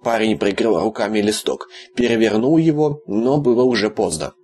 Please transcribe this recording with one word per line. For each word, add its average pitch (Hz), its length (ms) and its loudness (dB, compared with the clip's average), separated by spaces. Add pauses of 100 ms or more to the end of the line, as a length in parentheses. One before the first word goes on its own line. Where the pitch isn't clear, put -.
Парень 110 360 0
прикрыл 98 420 0
руками 107 380 -2
листок, 104 500 -2 (260)
перевернул 113 640 2
его, 151 500 0
но 123 320 0
было 123 260 2
уже 107 260 0
поздно. 82 420 -4 (120)